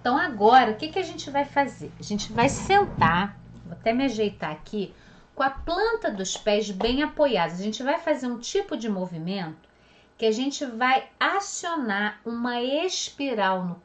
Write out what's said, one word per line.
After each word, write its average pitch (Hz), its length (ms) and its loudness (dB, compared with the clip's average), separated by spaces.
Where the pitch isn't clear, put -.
Então, 247 160 2
agora, 240 540 6
o 220 60 -2
que 311 100 -6
que 311 140 -2
a - 20 0
gente 330 260 -8
vai 277 160 0
fazer? 269 540 -2
A - 60 -12
gente - 280 -4
vai 233 160 4
sentar, 202 880 2
vou - 80 -14
até 226 200 0
me 254 120 2
ajeitar 208 480 -2
aqui, 190 420 -8
com - 80 -2
a 269 80 2
planta 392 580 -2
dos 190 280 -4
pés 208 340 0
bem 233 320 0
apoiados. 214 560 2
A 190 60 -6
gente 214 180 -4
vai 294 160 0
fazer 277 300 -2
um 240 100 -4
tipo 392 380 -4
de 226 120 -6
movimento 175 800 -6
que - 80 -4
a 220 60 6
gente 269 340 -2
vai 254 440 0
acionar 294 1040 -2
uma 240 380 -4
espiral 254 1000 -2
no 175 100 -4